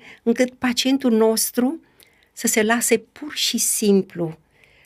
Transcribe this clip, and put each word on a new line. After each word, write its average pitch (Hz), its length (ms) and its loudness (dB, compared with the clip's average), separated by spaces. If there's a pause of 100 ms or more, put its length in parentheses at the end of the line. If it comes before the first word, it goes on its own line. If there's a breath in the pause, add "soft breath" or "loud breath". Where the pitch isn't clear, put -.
(220 loud breath)
încât 247 320 0
pacientul 254 580 0
nostru 220 680 0 (520 soft breath)
să - 140 -8
se 220 160 0
lase 226 340 2 (160)
pur 294 220 -12
și - 240 -2
simplu, 190 800 0 (480 soft breath)